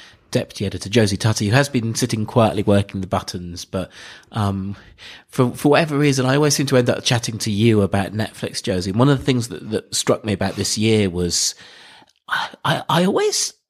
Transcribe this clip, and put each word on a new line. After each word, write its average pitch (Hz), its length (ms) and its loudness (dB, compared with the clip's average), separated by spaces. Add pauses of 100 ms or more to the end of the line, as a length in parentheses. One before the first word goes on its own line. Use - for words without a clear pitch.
(320)
deputy - 340 -4
editor, 98 240 -6
Josie 104 280 4
Tutty, 107 320 0
who 107 60 4
has 139 120 4
been 113 280 -2
sitting 110 300 -2
quietly 104 380 2
working 101 380 2
the 92 60 -6
buttons, 87 580 -6
but, 90 260 -8 (400)
um, 98 460 -2 (500)
for, 123 240 0
for - 180 0
whatever 147 280 4
reason, 135 300 2
I 131 80 2
always 147 200 2
seem 143 120 0
to 135 100 4
end 123 120 2
up - 140 -2
chatting 113 360 -2
to 113 120 -4
you 107 300 4
about 98 320 0
Netflix, - 480 -8
Josie. 92 300 -2
One 120 180 4
of 139 80 4
the 127 80 -10
things 123 240 0
that, 92 220 -12
that - 220 -6
struck - 300 0
me 107 100 -2
about 92 200 -2
this - 240 -4
year 107 320 4
was 87 460 -2 (720)
I, - 200 -4 (140)
I, 156 260 -2
I 170 160 2
always 403 480 -2 (160)